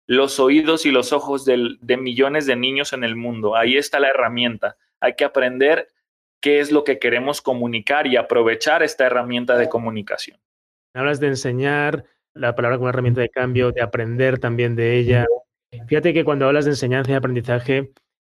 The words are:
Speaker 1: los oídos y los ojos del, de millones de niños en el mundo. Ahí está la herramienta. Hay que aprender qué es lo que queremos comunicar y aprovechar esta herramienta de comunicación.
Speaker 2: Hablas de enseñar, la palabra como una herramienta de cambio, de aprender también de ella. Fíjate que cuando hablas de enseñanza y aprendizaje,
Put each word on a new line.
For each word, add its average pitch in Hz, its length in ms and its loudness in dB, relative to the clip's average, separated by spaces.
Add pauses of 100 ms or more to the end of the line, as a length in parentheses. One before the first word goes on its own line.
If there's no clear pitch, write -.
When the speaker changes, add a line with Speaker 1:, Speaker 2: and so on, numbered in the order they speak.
Speaker 1:
los 135 320 2
oídos 151 460 4
y 147 40 4
los 123 220 2
ojos 139 320 -2
del, 123 380 0
de 123 140 0
millones 135 500 -2
de 127 100 0
niños 135 360 -4
en 127 120 -4
el 113 100 -4
mundo. 113 400 -4
Ahí 117 220 2
está 143 240 -2
la 135 80 4
herramienta. 120 680 -2 (240)
Hay 127 140 0
que 143 100 0
aprender 135 640 0 (520)
qué 147 180 4
es 147 140 0
lo 147 100 4
que 143 160 0
queremos 123 420 -2
comunicar 127 680 -2
y 123 80 2
aprovechar 117 640 2
esta 135 240 2
herramienta 123 500 0
de 117 120 2
comunicación. 113 720 -6 (560)
Speaker 2:
Hablas 139 260 -2
de 147 80 0
enseñar, 139 760 -2 (300)
la 120 220 -2
palabra 120 200 0
como 123 100 -4
una 123 40 0
herramienta 123 300 0
de 117 80 0
cambio, 127 420 0
de 120 120 -4
aprender 120 580 -2
también 117 340 -2
de 117 240 0
ella. 120 280 2 (600)
Fíjate 151 260 2
que 156 120 2
cuando 143 220 0
hablas 143 180 4
de 147 80 0
enseñanza 131 400 0
y - 20 2
aprendizaje, 127 800 -2 (420)